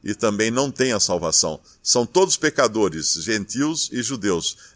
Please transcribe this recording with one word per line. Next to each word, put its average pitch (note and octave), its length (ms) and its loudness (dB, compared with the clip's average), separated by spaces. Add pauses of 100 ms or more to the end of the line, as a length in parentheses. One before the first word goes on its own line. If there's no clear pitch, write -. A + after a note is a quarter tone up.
e G2+ 100 -6
também A2 380 0
não C3 200 0
tem B2+ 220 0
a G2+ 60 0
salvação. E2 600 0 (220)
São A#2+ 240 2
todos F#3 320 2
pecadores, G#2+ 760 0
gentios A2+ 760 -4
e A#2+ 100 -4
judeus. G#2 560 -2 (180)